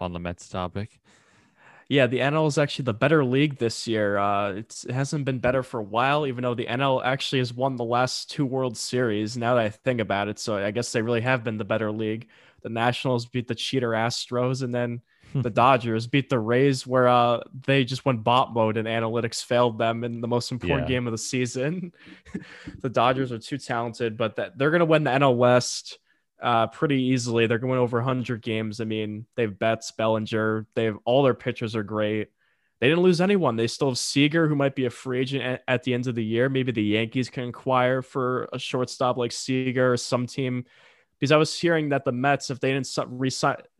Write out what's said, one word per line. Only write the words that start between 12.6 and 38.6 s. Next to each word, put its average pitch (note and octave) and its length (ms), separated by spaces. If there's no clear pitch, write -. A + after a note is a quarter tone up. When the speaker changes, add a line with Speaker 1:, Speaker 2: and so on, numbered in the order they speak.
Speaker 2:
The A2+ 80
Nationals A#2+ 560
beat B2 220
the A#2 60
cheater B2 360
Astros, B2 720
and A#2+ 120
then A#2+ 280
Speaker 1:
<laughs> - 160
Speaker 2:
the B2 160
Dodgers A#2 560
beat C3+ 220
the C3 100
Rays, B2+ 480
where, B2+ 220
uh, A#2+ 320
they C#3 180
just B2+ 200
went A#2+ 180
bot A#2+ 300
mode A2 240
and A2 100
analytics A2+ 580
failed A#2+ 340
them A#2 260
in A#2 160
the A#2 80
most A#2+ 240
important A#2 360
Speaker 1:
Yeah. B2+ 80
Speaker 2:
game B2 100
of A#2 60
the A2 60
season. C3+ 720
<laughs> - 460
The B2+ 100
Dodgers B2+ 420
are A2+ 60
too C#3 200
talented, A#2 580
but A2 200
that, G2 220
they're C#3+ 120
gonna F3 140
win D#3 200
the C3 60
N C3+ 120
L C3+ 120
West, B2 640
uh, A2+ 240
pretty C#3 380
easily. A#2+ 420
They're A2+ 120
gonna B2+ 120
win B2+ 80
over B2 220
a A#2+ 40
hundred B2+ 380
games. A2 380
I A2+ 40
mean, A2 400
they B2 60
have G2+ 160
Betts, A2+ 340
Bellinger. A2 840
They A2+ 100
have, G#2 200
all B2+ 180
their B2+ 120
pitchers A#2 420
are A2 80
great. G#2+ 440
They B2 80
didn't E3+ 160
lose F3 160
anyone. F3+ 360
They A2+ 120
still C#3+ 200
have B2 100
Seager, D3 500
who D3+ 80
might C#3 180
be C3 100
a A#2+ 60
free B2+ 300
agent C3 240
a-, B2+ 260
at B2 140
the B2 100
end B2 140
of A#2+ 60
the A2+ 100
year. A#2 260
Maybe C3 220
the A2 100
Yankees A2+ 480
can B2 180
acquire B2+ 540
for B2+ 500
a - 60
shortstop B2+ 580